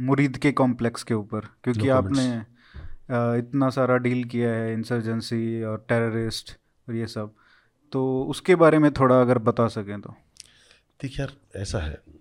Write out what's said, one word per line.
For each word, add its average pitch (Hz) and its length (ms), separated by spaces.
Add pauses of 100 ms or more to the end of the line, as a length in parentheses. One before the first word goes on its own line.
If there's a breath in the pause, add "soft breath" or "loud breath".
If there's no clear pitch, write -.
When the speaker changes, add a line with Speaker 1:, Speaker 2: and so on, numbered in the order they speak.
Speaker 1:
मुरीद 135 360
के 143 140
कॉम्प्लेक्स 120 520
के - 100
ऊपर, 107 260
क्योंकि 117 400
Speaker 2:
No 135 100
Speaker 1:
आपने, 131 300
Speaker 2:
comments। - 920
Speaker 1:
अ, 120 240
इतना 131 340
सारा 127 280
डील 123 260
किया 120 260
है, 113 240
इंसर्जेंसी 113 920
और 110 260
टेररिस्ट 113 680 (320)
और 117 60
ये 113 120
सब, 107 260 (580 soft breath)
तो 131 320
उसके 156 320
बारे 156 240
में 147 140
थोड़ा 127 280
अगर 123 160
बता 117 300
सकें 104 340
तो। - 140 (840 soft breath)
Speaker 2:
देखिए 135 240
यार, - 360
ऐसा 101 180
है, 76 220 (200)